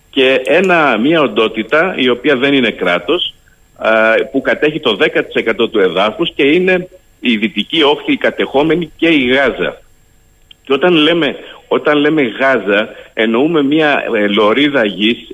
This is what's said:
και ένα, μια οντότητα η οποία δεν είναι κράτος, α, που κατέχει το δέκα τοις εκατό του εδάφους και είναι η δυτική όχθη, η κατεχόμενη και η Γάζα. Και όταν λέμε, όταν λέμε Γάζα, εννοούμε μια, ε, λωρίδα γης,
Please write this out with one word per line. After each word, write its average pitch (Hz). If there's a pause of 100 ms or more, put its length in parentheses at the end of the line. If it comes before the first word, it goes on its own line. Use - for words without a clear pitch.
(100)
και 131
ένα, 170
μια 156
οντότητα 113
η 131
οποία 131
δεν 139
είναι 123
κράτος, 92 (420)
α, 107 (420)
που 135
κατέχει 151
το 208
δέκα 156
τοις -
εκατό 113
του 113
εδάφους 101
και -
είναι 180 (320)
η 117
δυτική 104
όχθη, 143
η 135
κατεχόμενη 151
και 165
η 147
Γάζα. 123 (840)
Και 135
όταν 160
λέμε, 156 (320)
όταν 147
λέμε 151
Γάζα, 110 (260)
εννοούμε 127
μια, 147 (120)
ε, 104
λωρίδα 113
γης, 104